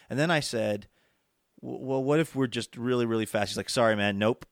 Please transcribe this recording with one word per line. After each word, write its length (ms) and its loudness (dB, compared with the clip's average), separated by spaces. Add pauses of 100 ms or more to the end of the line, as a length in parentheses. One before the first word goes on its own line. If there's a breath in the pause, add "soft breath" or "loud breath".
And 80 -4
then 140 0
I 100 2
said, 460 -2 (720)
"W-, 240 -10
well, 180 -2
what 160 2
if 160 -2
we're 120 0
just 280 -6
really, 300 0
really 220 0
fast?" 240 0
He's 60 -6
like, 120 -6
"Sorry, 260 4
man. 220 2
Nope, 340 0